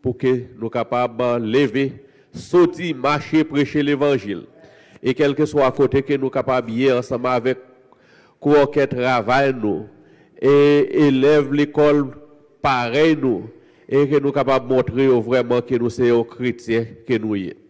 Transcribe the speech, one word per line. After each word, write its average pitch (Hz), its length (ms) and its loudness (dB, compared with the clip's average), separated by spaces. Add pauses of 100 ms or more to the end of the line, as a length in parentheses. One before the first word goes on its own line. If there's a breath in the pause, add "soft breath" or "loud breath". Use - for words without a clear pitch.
pour 123 160 -6
que 127 260 0 (140)
nous 110 140 -10
capables 120 460 -4
de 120 280 -2
lever, 131 600 -2 (280 soft breath)
sortir, 170 640 0
marcher, 147 480 0
prêcher 147 400 -2
l'évangile. 135 640 -2 (580 loud breath)
Et 131 100 0
quel 143 220 0
que 151 100 0
soit 147 220 0
à 127 60 2
côté 135 300 0
que 143 120 -2
nous 131 160 -2
capables 127 400 -2
de 127 220 0
ensemble 123 340 -4
avec 127 320 0 (800 soft breath)
quoi 147 300 4
que 147 160 0
travail 127 760 0
nous, 104 260 -4 (540 soft breath)
et 143 680 4
élève 139 440 2
l'école 147 600 0 (500)
pareil 139 580 0
nous, 117 300 -4 (380 soft breath)
et 139 200 2
que 143 120 2
nous 139 100 -2
capables 131 380 0
de 131 60 0
montrer 127 340 0
vraiment 123 520 2
que 120 140 -4
nous 117 160 0
sommes 120 340 2
chrétiens, 117 640 -4 (180)
que 117 140 -2
nous 107 160 -4
y 95 140 -6
est. - 80 -14 (140)